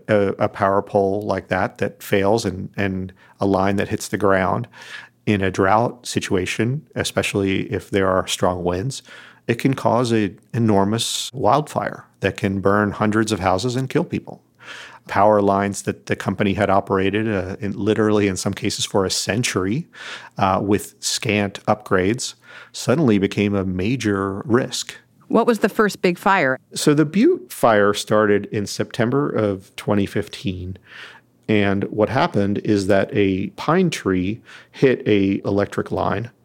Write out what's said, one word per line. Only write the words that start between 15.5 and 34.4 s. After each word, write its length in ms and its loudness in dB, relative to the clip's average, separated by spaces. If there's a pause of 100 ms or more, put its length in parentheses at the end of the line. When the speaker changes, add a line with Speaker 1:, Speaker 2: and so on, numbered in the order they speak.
Speaker 1:
that 220 -6
the 100 -4
company 380 -2
had 160 0
operated, 580 0
uh, 320 -4
in, 140 -6
literally 540 2
in 100 -2
some 160 -4
cases 320 -6
for 200 0
a 40 -2
century, 800 -2 (500)
uh, 260 2
with 360 -2
scant 680 -4
upgrades, 680 0 (360)
suddenly 460 2
became 360 0
a 120 -2
major 800 -2
risk. 500 -2 (320)
Speaker 2:
What 180 2
was 140 2
the 100 2
first 320 0
big 160 0
fire? 420 2 (140)
Speaker 1:
So 220 2
the 100 4
Butte 460 2
fire 420 4
started 540 2
in 180 -4
September 640 -2
of 460 -2
twenty 320 0
fifteen. 680 -8 (720)
And 380 4
what 240 0
happened 500 0
is 280 0
that 260 2
a 380 0
pine 380 0
tree 520 -2 (300)